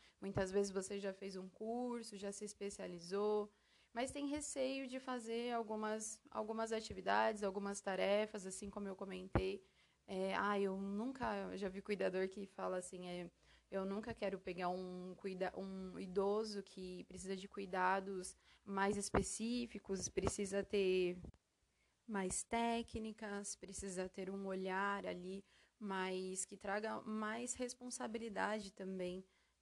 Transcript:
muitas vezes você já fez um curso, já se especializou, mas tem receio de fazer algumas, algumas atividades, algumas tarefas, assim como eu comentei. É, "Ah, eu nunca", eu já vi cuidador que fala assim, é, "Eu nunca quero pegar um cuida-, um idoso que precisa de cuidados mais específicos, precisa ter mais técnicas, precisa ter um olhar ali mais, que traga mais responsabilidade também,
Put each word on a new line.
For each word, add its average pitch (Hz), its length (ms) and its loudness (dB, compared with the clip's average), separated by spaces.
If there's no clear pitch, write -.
muitas 196 300 0
vezes 196 220 4
você 196 260 -2
já 196 140 -2
fez 196 240 -6
um 190 120 -6
curso, 233 680 -4
já 202 160 -4
se 214 120 -6
especializou, 202 1080 0
mas 254 180 0
tem 285 160 -2
receio 269 600 0
de 254 100 -4
fazer 240 540 -2
algumas, 220 680 0
algumas 220 420 0
atividades, 214 680 4
algumas 202 380 2
tarefas, 196 640 4
assim 190 220 -6
como 196 200 -4
eu 190 80 -6
comentei. 190 640 0
É, 190 300 0
"Ah, 202 220 4
eu 196 180 4
nunca", 214 600 -2
eu 185 40 -6
já 190 120 -2
vi 190 120 -6
cuidador 190 480 2
que 196 180 -6
fala 185 320 -2
assim, 180 280 -8
é, 175 240 -6
"Eu 196 140 0
nunca 214 280 -2
quero 196 260 0
pegar 180 300 -2
um 180 480 -4
cuida-, 185 400 -2
um 190 420 -6
idoso 202 640 2
que 185 420 -8
precisa 185 320 -6
de 190 100 -8
cuidados 190 920 2
mais 196 320 4
específicos, 214 1120 -2
precisa 196 560 0
ter 185 540 2
mais 196 360 0
técnicas, 220 1120 0
precisa 185 520 -4
ter 185 200 -6
um 196 180 -2
olhar 190 600 0
ali 180 380 -6
mais, 190 640 0
que 202 120 -14
traga 214 460 -2
mais 220 520 -2
responsabilidade 220 1200 -2
também, 190 520 -4